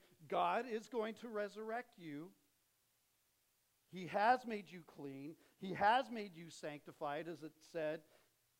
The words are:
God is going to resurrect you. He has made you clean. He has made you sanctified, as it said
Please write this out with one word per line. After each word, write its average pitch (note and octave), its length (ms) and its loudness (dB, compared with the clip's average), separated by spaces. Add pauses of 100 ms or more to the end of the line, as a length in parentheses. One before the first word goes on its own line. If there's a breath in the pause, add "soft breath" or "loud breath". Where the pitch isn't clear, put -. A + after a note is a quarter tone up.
(280 loud breath)
God F3+ 440 4
is G#3+ 160 -4
going A3 280 0
to A3+ 120 -12
resurrect A3 720 -4
you. D#3 300 -8 (1600)
He F3+ 180 -6
has G#3+ 380 6
made G#3 240 -2
you E3+ 160 -14
clean. C#3+ 500 -10 (240 loud breath)
He F#3+ 140 -4
has A3 380 6
made G#3 240 -6
you E3 140 -12
sanctified, D3+ 760 -4
as D#3+ 140 -8
it D3+ 120 -10 (180)
said D#3 300 0 (580 loud breath)